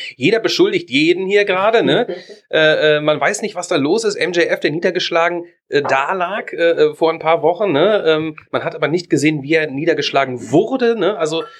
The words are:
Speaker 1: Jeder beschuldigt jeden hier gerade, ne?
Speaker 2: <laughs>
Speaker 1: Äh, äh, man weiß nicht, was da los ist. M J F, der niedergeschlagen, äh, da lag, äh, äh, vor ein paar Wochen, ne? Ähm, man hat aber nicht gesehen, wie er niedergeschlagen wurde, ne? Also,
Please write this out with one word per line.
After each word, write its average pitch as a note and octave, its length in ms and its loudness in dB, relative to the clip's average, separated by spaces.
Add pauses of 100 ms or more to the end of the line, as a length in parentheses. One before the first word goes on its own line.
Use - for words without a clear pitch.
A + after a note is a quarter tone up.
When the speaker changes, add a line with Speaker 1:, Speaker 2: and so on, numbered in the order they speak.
(160)
Speaker 1:
Jeder F#3+ 240 0
beschuldigt - 500 0
jeden E3 360 2
hier G3+ 180 2
gerade, G3+ 400 2
ne? G3+ 280 2
Speaker 2:
<laughs> F3 40 -8 (340)
Speaker 1:
Äh, D#3 460 4
äh, D3+ 60 0
man D3+ 180 0
weiß F3 220 -2
nicht, D#3 140 -6
was F3 120 -8
da F#3 80 0
los D#3+ 280 0
ist. G#3 120 0
M E3 160 -2
J E3+ 140 2
F, - 140 -2
der E3 100 0
niedergeschlagen, E3+ 760 -2 (240)
äh, D3 140 0
da C3+ 320 -2
lag, F#3+ 380 -4
äh, - 40 -10
äh, D3+ 380 2
vor D#3+ 180 0
ein E3 60 -8
paar D#3 240 0
Wochen, F3+ 300 0
ne? F#3 340 2
Ähm, D#3 300 0 (140)
man C3 140 -4
hat D#3+ 100 -6
aber D#3 140 -2
nicht E3+ 220 -4
gesehen, D3+ 320 0
wie C#3+ 120 -4
er D#3 160 0
niedergeschlagen C#3 800 -2
wurde, A#3 480 2
ne? F#3+ 200 -2
Also, D#3+ 260 -4 (160)